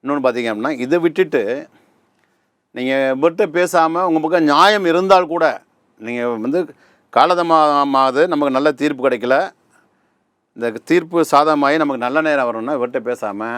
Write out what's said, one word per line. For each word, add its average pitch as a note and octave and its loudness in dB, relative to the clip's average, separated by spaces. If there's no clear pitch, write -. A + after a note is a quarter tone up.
இன்னொன்னு C#3 -4
பார்த்தீங்க A#2+ 0
அப்படின்னா, A#2+ -6
இதை C3+ 0
விட்டுட்டு D#3+ -2
நீங்க B2+ -4
இவர்கிட்ட E3 0
பேசாம, E3+ 0
உங்க E3 0
பக்கம் D#3+ 0
நியாயம் F3+ 4
இருந்தால் F3+ 4
கூட, D#3+ 0
நீங்க A#2+ -6
வந்து C3 -2
காலதாமதமாகுது, D3 2
நமக்கு D3 0
நல்ல C#3+ 2
தீர்ப்பு C3+ -4
கிடைக்கல, B2+ 0
இந்த A#2 -4
தீர்ப்பு E3+ 0
சாதகமாகி D3 0
நமக்கு C#3 -2
நல்ல C#3 -2
நேரம் D3 0
வரணும்னா, A#2 -4
இவர்கிட்ட A#2+ -4
பேசாம A2+ -8